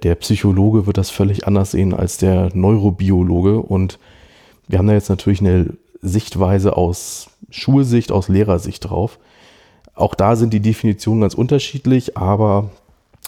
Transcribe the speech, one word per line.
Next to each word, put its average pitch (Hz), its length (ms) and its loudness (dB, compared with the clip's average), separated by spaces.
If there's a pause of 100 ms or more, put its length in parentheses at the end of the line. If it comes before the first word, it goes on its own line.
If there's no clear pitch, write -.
der 85 120 2
Psychologe 104 680 2
wird 98 120 -2
das 95 120 0
völlig 101 380 -2
anders 98 240 0
sehen 92 220 0
als 90 240 -4
der 92 360 2
Neurobiologe. 95 1080 2
Und 95 380 -2 (680)
wir 92 100 0
haben 95 100 2
da 104 60 4
jetzt 104 160 0
natürlich 98 300 0
eine 92 340 2 (280)
Sichtweise 98 760 0
aus - 540 -4 (200)
Schulsicht, 127 640 0
aus 98 160 -2
Lehrersicht 98 600 -2
drauf. 92 280 -6 (800)
Auch - 180 -2
da 107 220 2
sind 113 180 0
die 104 60 0
Definitionen 107 640 0
ganz 98 140 0
unterschiedlich, 131 800 -2
aber 104 520 0 (580)